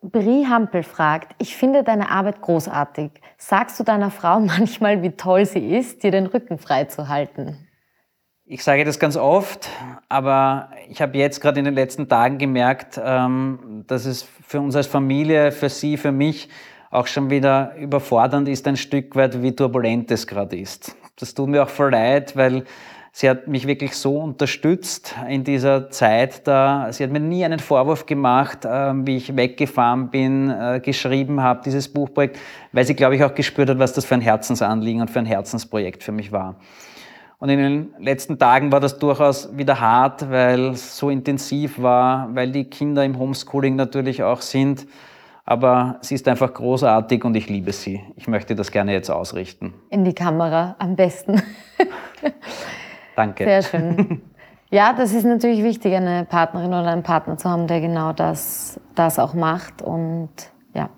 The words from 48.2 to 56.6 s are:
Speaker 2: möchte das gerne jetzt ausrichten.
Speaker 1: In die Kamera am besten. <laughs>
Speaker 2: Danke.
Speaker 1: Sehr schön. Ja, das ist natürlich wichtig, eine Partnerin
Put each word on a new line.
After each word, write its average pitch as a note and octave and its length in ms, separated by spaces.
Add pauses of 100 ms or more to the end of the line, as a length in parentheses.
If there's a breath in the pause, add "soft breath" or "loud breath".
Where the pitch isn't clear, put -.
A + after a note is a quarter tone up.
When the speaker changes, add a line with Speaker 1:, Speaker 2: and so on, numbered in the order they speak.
Speaker 2:
möchte A2 260
das G2+ 160
gerne G2+ 220
jetzt F#2+ 180
ausrichten. F2+ 640 (160)
Speaker 1:
In G3+ 140
die F#3 100
Kamera E3 640
am F#3 160
besten. F#3+ 520
<laughs> - 60 (1600 loud breath)
Speaker 2:
Danke. G#2+ 260
Speaker 1:
Sehr G3 200
schön. E3+ 600 (480 soft breath)
Ja, G3+ 220
das A#3 200
ist A3 120
natürlich A#3 400
wichtig, G#3+ 280
eine F3+ 320
Partnerin F3 440